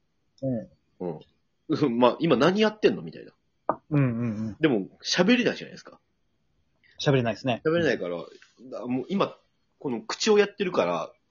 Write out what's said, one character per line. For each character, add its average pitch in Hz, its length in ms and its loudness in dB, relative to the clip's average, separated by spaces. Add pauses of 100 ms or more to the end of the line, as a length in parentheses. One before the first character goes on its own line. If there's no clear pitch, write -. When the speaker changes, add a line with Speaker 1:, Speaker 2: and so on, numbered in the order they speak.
(420)
Speaker 1:
う 269 60 -6
ん。 110 220 -4 (300)
Speaker 2:
う 90 80 -6
ん。 80 120 -8 (480)
<laughs> 135 300 0
ま 123 120 6
あ、 113 100 0
今 156 180 4
何 180 240 4
や 214 80 4
っ 214 100 -6
て 165 120 4
ん 95 40 -4
の？ 82 60 -8
み 80 100 -12
た - 80 -18
い - 60 -16
な。 - 60 -20 (580)
Speaker 1:
う 151 100 2
ん - 0 -
う - 20 4
ん 120 180 0
う 120 40 -2 (280)
ん。 95 80 -14
Speaker 2:
で 156 80 4
も、 104 200 0 (160)
喋 190 340 2
れ 233 60 -2
な 120 100 0
い - 20 -8
じ - 80 -12
ゃ - 20 -12
な - 40 -16
い - 20 -18
で - 60 -18
す - 60 -20
か。 - 160 -20 (1000)
Speaker 1:
喋 147 140 2
れ 127 100 2
な 113 80 -2
い - 20 -8
っ 98 40 -10
す - 100 -8
ね。 117 180 -2
Speaker 2:
喋 160 120 2
れ 170 60 2
な 135 100 2
い 95 60 -2
か 90 80 -6
ら、 87 100 -4 (540)
だ-、 107 140 -12
も 127 160 -4
う - 80 -10
今、 175 260 -2 (440)
こ 147 100 -8
の 113 120 -4
口 - 280 -2
を 208 80 8
や 202 80 6
っ 202 100 -8
て 202 80 -6
る 180 80 -2
か 92 140 2
ら、 85 260 -2 (200)